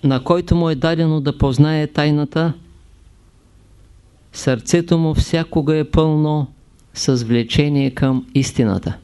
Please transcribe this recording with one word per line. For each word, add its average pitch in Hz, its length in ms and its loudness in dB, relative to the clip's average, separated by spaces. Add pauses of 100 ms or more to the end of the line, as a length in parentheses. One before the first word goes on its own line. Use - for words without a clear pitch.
на 131 200 2
който 175 320 2
му 170 140 0
е 156 40 0
дадено 160 460 0
да 139 180 -4
познае 151 480 2
тайната, 147 640 0 (1800)
сърцето 170 680 0
му 160 160 0
всякога 160 640 0
е 151 140 -2
пълно 151 640 0 (420)
с 127 300 -2
влечение 135 640 0
към 131 440 -2
истината. 120 680 0